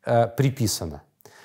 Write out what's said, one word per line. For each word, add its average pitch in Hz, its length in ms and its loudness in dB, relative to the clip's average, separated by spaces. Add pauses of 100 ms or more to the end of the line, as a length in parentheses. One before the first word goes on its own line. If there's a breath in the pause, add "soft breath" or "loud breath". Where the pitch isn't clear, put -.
э, 117 240 4
приписана. 110 720 -2 (420 soft breath)